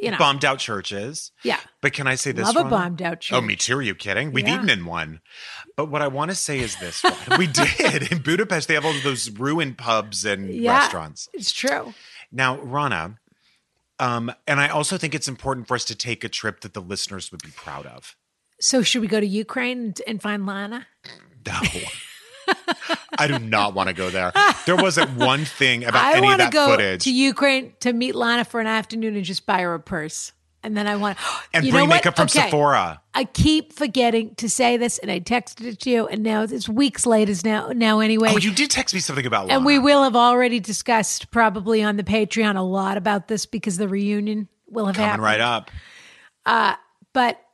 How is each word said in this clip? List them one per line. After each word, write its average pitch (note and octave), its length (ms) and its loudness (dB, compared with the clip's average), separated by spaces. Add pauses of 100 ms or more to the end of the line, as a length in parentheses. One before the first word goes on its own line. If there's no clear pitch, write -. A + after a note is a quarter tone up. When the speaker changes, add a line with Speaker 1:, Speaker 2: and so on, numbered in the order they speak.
Speaker 1:
you A#3 100 -2
know. F3 60 -4
Speaker 2:
Bombed C#3 280 2
out C3+ 140 0
churches. G#2 720 -8 (120)
Speaker 1:
Yeah. - 160 -2 (220)
Speaker 2:
But C#3+ 100 0
can C#3 160 -4
I C3 80 0
say C3+ 160 -4
this, F#3 140 -2
Speaker 1:
Love A3+ 100 2
a E4 40 4
Speaker 2:
Rana? E4+ 100 0
Speaker 1:
bombed F3 320 -2
out E3+ 160 -6 (140)
Speaker 2:
Oh, B2 80 2
Speaker 1:
church. A#2+ 40 -2
Speaker 2:
me G#2 140 -2
too. B2+ 200 -2
Are C#3+ 40 -2
you G#2 120 -2
kidding? G#2+ 380 -4
We've B2+ 160 -2
Speaker 1:
Yeah. D3 80 0
Speaker 2:
eaten G3+ 140 -2
in F#2+ 160 0
one. E2 340 -8 (560)
But D#3 140 -4
what C#3+ 120 -4
I D3 60 0
wanna D3 280 -4
say C#3+ 240 -4
is A#2 180 -6
this, E2+ 260 -10
Rana. - 340 0
We F3+ 100 2
<laughs> - 0 -
did. - 640 0
In E3+ 80 -2
Budapest, E3 480 -2
they D#3+ 60 4
have D3+ 100 0
all D#3+ 100 0
of C3+ 80 -6
those B2+ 260 -2
ruined C3+ 480 -4
pubs G#2+ 460 -2
and G2 300 -2
Speaker 1:
Yeah, A#3+ 260 2
Speaker 2:
restaurants. - 540 -4
Speaker 1:
it's C4 180 -6
true. B3 420 -4 (380)
Speaker 2:
Now, C3 280 -2
Rana, A#2+ 580 -4 (800)
um, A#2+ 320 -2 (160)
and C#3+ 140 0
I C#3+ 80 2
also D3+ 280 -2
think D#3+ 160 -4
it's D3+ 140 -6
important C3 400 -8
for B2+ 80 -2
us A2+ 100 -4
to A2 100 -8
take - 280 -8
a A2+ 60 -6
trip - 320 -6
that G2+ 120 -16
the G2+ 80 -10
listeners F#2+ 520 -10
would E2 100 -16
be D#2+ 80 -20
proud C#2+ 340 -14
of. B1+ 300 -20 (440)
Speaker 1:
So B3+ 240 2
should - 180 0
we A3 60 -2
go G#3+ 120 0
to G#3 80 2
Ukraine A#3+ 520 -4
and, A3 280 -8
and G#3+ 140 -6
find G#3 240 -4
Lana? G3+ 420 -8 (580)
Speaker 2:
No. - 200 -4
<laughs> - 40 0 (1500)
I D3+ 100 2
do C#3+ 120 0
not G#2+ 340 2
wanna F#2+ 200 0
go F#2 160 -4
there. F2+ 260 0
Speaker 1:
<laughs> G4+ 300 4
Speaker 2:
There F3 100 4
wasn't D#3+ 420 2
one C3 260 2
thing B2+ 420 0
about A#2 200 4
Speaker 1:
I C#4+ 60 4
Speaker 2:
any E4 80 6
of F#4+ 40 6
Speaker 1:
wanna G4 200 6
Speaker 2:
that - 100 2
Speaker 1:
go D4 140 6
Speaker 2:
footage. G3+ 380 2
Speaker 1:
to C4+ 80 2
Ukraine C4+ 640 2
to B3 140 0
meet B3 220 -2
Lana A#3 300 0
for A#3 160 -6
an A3 60 -2
afternoon A3 480 -2
and G3 100 -4
just F3+ 200 -8
buy F#3+ 160 2
her F3 120 -2
a E3 60 -6
purse. D#3+ 540 -8 (300)
And G#3+ 140 -4
then G#3 80 -2
I G#3 120 -2
want, G3+ 200 -2 (180)
<gasps> - 180 -10
Speaker 2:
And E3 120 2
Speaker 1:
you B3+ 60 4
Speaker 2:
bring C#4 140 6
Speaker 1:
know D4 40 4
what? E4 60 8
Speaker 2:
makeup - 200 2
from E3+ 100 4
Speaker 1:
Okay. D4 160 2
Speaker 2:
Sephora. C#3+ 600 2 (140)
Speaker 1:
I C4+ 80 2
keep - 500 2
forgetting A#3 640 0
to A#3 120 -6
say A#3+ 300 2
this, A#3+ 220 -2
and G3+ 120 -8
I F3 80 -2
texted A#3 460 -4
it A3+ 160 -12
to C4 80 -4
you, A#3 180 2
and A3 140 -6
now G#3+ 220 0
it's A3 260 -6
weeks B3 380 0
later G#3+ 260 4 (100)
now, G#3+ 260 -2
now A3 300 2
anyway. A3 320 4
Speaker 2:
Oh, G#3 60 4
you G3+ 140 2
did C#4 180 0
text - 240 -2
me F#3 60 -2
something C#3 260 -2
about A2+ 220 0
Lana. C4+ 100 2
Speaker 1:
And C4 80 2
we C#4+ 140 8
will C#4 240 6
have B3 120 2
already A#3+ 440 4
discussed G#3+ 720 -2
probably A3 500 2
on G#3 160 2
the G#3 60 -2
Patreon G#3+ 520 0
a F#3 60 -2
lot F#3+ 360 0
about G3+ 300 0
this A3 200 -4
because F#3+ 300 -4
the G3+ 100 -2
reunion G#3 600 -2 (220)
will G#3+ 160 -4
have G3 100 0
Speaker 2:
Coming G#3+ 140 0
Speaker 1:
happened. G3+ 140 -2
Speaker 2:
right G#2+ 180 4
up. A#2+ 300 0 (760)
Speaker 1:
Uh, A3+ 300 2 (380)
but A#3+ 280 0 (120)